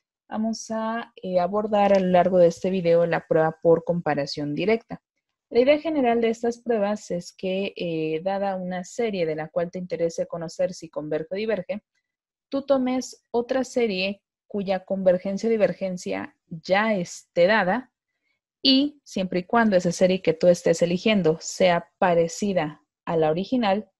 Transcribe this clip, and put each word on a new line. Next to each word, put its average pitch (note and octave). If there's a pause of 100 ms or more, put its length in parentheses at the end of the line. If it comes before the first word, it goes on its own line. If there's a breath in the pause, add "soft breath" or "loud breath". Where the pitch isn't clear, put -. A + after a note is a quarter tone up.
(280)
Vamos A3
a, A3 (100)
eh, F3+
abordar G3+
a G3
lo F#3
largo F3+
de F3
este F3
video E3+
la D#3+
prueba D#3+
por E3
comparación D3
directa. F#3+ (480)
La A#3
idea C#4+
general C4
de A3+
estas A#3
pruebas G#3
es F3
que, F#3+
eh, D#3+
dada G3
una F3+
serie G3+
de D#3
la D#3
cual F3
te -
interese E3+
conocer E3+
si E3
converge D#3
o F#3+
diverge, G#3 (680)
tú C#4
tomes B3+
otra A#3+
serie G3+ (240)
cuya F#3+
convergencia G3
o -
divergencia F#3+ (120)
ya F#3+
esté F3
dada G#3 (720)
y C4+
siempre F#3
y F3+
cuando A3
esa F3
serie F#3
que E3
tú E3+
estés F3
eligiendo F3
sea F3
parecida E3+ (240)
a F3
la D#3
original, G3